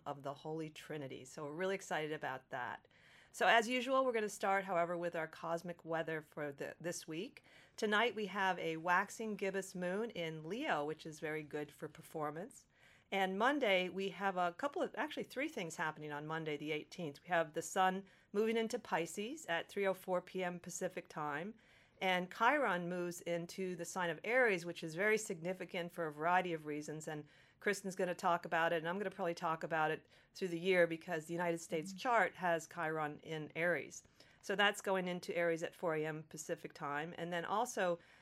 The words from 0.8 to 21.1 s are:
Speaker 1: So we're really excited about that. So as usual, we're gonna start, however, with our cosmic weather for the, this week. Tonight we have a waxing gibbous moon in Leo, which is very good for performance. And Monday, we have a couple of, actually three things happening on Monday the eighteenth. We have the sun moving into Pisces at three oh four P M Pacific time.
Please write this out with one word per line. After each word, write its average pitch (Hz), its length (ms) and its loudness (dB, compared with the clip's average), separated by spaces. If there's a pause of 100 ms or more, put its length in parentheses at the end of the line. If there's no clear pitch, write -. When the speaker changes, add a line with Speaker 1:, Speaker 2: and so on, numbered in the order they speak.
Speaker 1:
So - 180 -10
we're 143 80 -6
really 185 240 0
excited 156 380 -2
about 135 380 -6
that. 123 360 -6 (440)
So - 140 2
as 214 240 8
usual, 254 340 2
we're 254 100 2
gonna 214 140 2
start, 196 380 2
however, 175 320 2
with 170 180 -2
our 160 120 0
cosmic 170 580 -6
weather 160 460 -2
for 147 200 -4
the, 139 300 -8
this 170 260 -6
week. 165 360 -8 (340)
Tonight 214 380 4
we 214 100 -2
have 190 320 2
a 165 200 -2
waxing 196 580 2
gibbous 190 400 -2
moon 185 340 -2
in 160 340 -6
Leo, 190 400 -2
which 156 220 -4
is 156 140 -10
very 156 240 -4
good 147 280 -6
for - 160 -10
performance. 160 800 -6 (460)
And 190 260 2
Monday, 214 500 4
we 190 220 -2
have 185 280 0
a 175 200 2
couple 285 240 -2
of, 233 160 0
actually 285 260 -2
three 277 240 -4
things 185 280 -6
happening 156 360 -2
on 147 140 -6
Monday 160 320 -2
the 147 140 -4
eighteenth. 151 520 -6
We 175 80 -6
have 165 220 4
the 165 80 -2
sun 185 400 4 (320)
moving 220 240 4
into 226 220 0
Pisces 208 680 -2
at 170 220 0
three 202 160 0
oh 190 80 4
four 185 280 -2
P 185 220 -4
M 175 160 -4
Pacific 180 480 -6
time. 156 460 -4 (480)